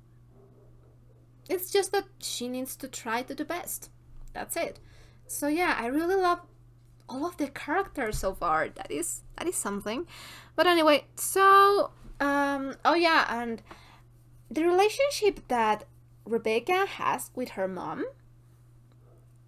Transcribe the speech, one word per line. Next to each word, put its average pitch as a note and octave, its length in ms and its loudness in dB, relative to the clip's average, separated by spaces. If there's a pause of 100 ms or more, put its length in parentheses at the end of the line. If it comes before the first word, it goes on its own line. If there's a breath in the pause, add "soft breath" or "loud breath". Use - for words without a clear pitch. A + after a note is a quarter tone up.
(1500)
It's F4+ 240 -4
just F#4+ 200 0
that G4 120 0 (160)
she - 280 -8
needs B3+ 280 -8
to C4+ 120 -12
try A#3 340 -4
to B3+ 120 -10
do D4 100 -6
best. - 460 -8 (420)
That's - 240 -10
it. - 220 -4 (480 soft breath)
So, - 220 -4
yeah, D#4+ 300 0
I A3+ 80 -4
really D#4+ 280 0
love F4 260 2 (680)
all C4+ 180 -6
of F4+ 120 -8
the C#4+ 100 -2
characters D4 680 -4
so F#3+ 160 -2
far. D#3+ 340 0
That - 220 -12
is, - 320 -6 (160)
that - 100 -4
is F#4 80 -4
something. G#3 500 -4 (500 loud breath)
But D#4+ 100 4
anyway, D#4+ 400 4 (100)
so, G4 720 6 (300)
um, C#4 640 0
oh C#4 100 6
yeah, D#4+ 340 4
and A#3 340 -6 (880 loud breath)
the D#4 140 0
relationship G#4+ 840 2
that A3 360 0 (420)
Rebecca A#3 600 0
has - 480 -4
with B3 160 -6
her F#3+ 180 -4
mom, F3 360 -6 (1400)